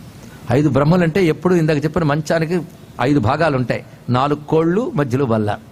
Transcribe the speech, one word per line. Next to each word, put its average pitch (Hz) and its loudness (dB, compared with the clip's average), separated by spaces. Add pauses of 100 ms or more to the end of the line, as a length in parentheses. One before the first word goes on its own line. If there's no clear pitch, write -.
(520)
ఐదు 151 2
బ్రహ్మలంటే 160 2
ఎప్పుడు 180 2
ఇందాక 156 2
చెప్పిన 156 -2
మంచానికి 160 -2 (400)
ఐదు 143 2
భాగాలు 139 0
ఉంటాయి. 123 -4 (240)
నాలుగు 143 0
కోళ్ళు, 170 0
మధ్యలో 135 0
బల్ల. 110 -2 (140)